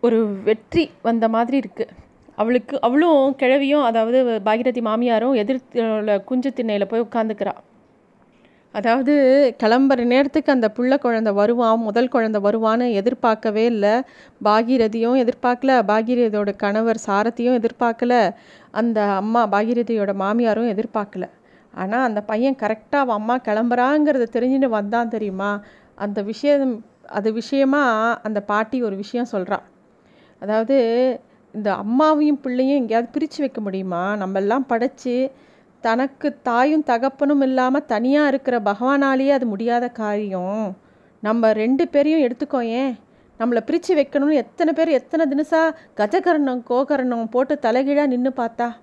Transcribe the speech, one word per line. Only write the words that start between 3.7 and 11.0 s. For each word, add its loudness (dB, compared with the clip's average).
அதாவது 2
பாகிரதி 0
மாமியாரும் 0
எதிர்த்து -2
உள்ள 0
குஞ்சு -2
திண்ணையில -2
போய் -2
உட்காந்துக்கிறா. -4
அதாவது 0
கிளம்புற 4
நேரத்துக்கு 2
அந்த 2
புள்ள 2
குழந்தை 0